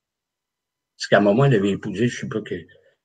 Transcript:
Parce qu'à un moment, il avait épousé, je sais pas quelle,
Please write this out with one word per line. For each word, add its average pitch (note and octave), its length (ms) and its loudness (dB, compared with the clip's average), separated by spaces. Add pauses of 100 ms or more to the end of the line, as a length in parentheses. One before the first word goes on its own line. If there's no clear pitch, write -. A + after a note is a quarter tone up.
(960)
Parce - 120 -12
qu'à G#2 100 4
un - 20 6
moment, G#2 240 4
il C#3 100 4
avait G2+ 160 2
épousé, G2 380 -4
je - 120 -8
sais G2+ 80 -10
pas A2 120 -6
quelle, F2+ 260 -12 (380)